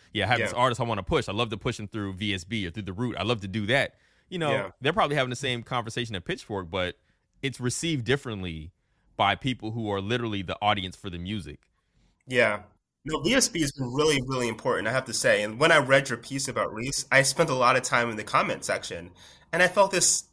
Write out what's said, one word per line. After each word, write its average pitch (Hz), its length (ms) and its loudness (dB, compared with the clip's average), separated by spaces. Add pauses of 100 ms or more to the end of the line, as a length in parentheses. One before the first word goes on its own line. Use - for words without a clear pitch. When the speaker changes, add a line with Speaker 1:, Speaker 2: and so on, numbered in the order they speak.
(120)
Speaker 1:
"Yeah, 101 120 -2
I 95 40 0
have 120 100 4
this 104 140 0
Speaker 2:
Yeah. - 60 -6
Speaker 1:
artist 127 220 2
I 123 40 -2
wanna 107 180 -2
push. 127 260 0
I 98 40 -4
love 113 180 0
to 110 60 -6
push 113 240 -6
him 104 80 -10
through 101 260 -6
V 101 200 -4
S 87 100 -6
B 101 220 -4
or 85 40 -6
through 107 120 -10
The 92 100 -8
Root. 117 240 -4
I 87 60 -2
love 110 180 0
to 98 80 -8
do 104 180 -4
that." 127 300 0 (320)
You 185 100 -8
know, 151 140 0
Speaker 2:
Yeah. 98 180 -2 (100)
Speaker 1:
they're 139 120 0
probably 160 240 2
having 127 140 0
the 123 60 -6
same 123 260 -4
conversation 117 520 -4
at 90 100 -6
Pitchfork, 98 460 -6
but 90 280 -4 (440)
it's 135 180 -4
received 127 440 -2
differently 92 680 -4 (440)
by 101 180 4
people 110 380 -4
who 113 180 -4
are 98 100 -2
literally 107 420 -2
the 90 180 -6
audience 101 360 0
for 101 140 -12
the 87 80 -8
music. 87 420 -8 (680)
Speaker 2:
Yeah. 110 360 2 (440)
No, 151 140 -4
V 175 140 2
S 247 140 4
B 170 120 -4
has 135 120 0
been 127 200 -6
really, 147 340 4
really 127 220 0
important, 110 400 -2
I 117 40 0
have 131 140 0
to 113 80 -6
say. 107 280 4
And 107 160 -4
when 160 140 6
I 156 60 8
read 139 300 4
your 120 100 -2
piece 135 300 -6
about 113 240 -2
Reese, 120 400 -4
I 131 100 8
spent 143 280 2
a 131 40 0
lot 127 220 4
of 123 60 0
time 120 260 2
in 110 80 -4
the 104 80 -6
comment 151 400 0
section, 90 480 -6 (400)
and 170 100 4
I 180 60 6
felt 196 220 4
this - 420 2